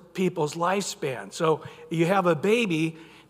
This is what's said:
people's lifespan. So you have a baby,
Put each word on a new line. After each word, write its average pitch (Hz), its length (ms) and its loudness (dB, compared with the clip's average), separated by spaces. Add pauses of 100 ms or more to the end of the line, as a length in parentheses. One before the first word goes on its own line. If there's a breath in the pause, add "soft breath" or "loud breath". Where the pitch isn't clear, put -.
(120)
people's 170 420 0
lifespan. 170 760 -4
So 160 300 0 (260 loud breath)
you 165 180 0
have 190 200 2
a 175 80 6
baby, 165 600 0 (340 loud breath)